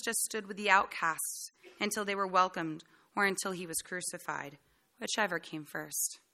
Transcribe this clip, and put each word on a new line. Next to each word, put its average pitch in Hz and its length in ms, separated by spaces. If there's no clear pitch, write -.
just 233 160
stood 214 240
with 196 100
the 202 140
outcasts - 840
until 208 240
they 196 100
were 196 100
welcomed 180 600
or 202 80
until 190 260
he 180 160
was 165 140
crucified, 156 760
whichever 180 420
came 156 260
first." - 560